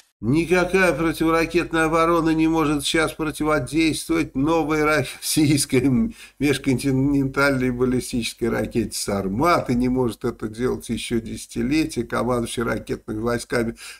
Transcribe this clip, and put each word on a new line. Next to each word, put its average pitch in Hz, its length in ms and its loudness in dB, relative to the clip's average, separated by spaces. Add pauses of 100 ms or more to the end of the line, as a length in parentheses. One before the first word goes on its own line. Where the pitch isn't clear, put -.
(200)
Никакая 175 720 2
противоракетная 165 960 2
оборона 165 460 2
не 160 180 4
может 151 340 2
сейчас 156 300 0
противодействовать 151 1200 -2
новой 156 480 2
российской 143 1040 2
м-, 117 280 2 (260)
межконтинентальной 135 1300 0
баллистической 120 760 -2
ракете 110 500 -2
«Сармат», 107 680 0
и 123 60 2
не 123 120 2
может 123 380 -2
это 117 240 -4
делать 113 400 -4
ещё 113 320 -2
десятилетия. 123 840 -4
Командующий 117 600 -2
ракетными 113 580 -6
войсками 117 560 -2 (220)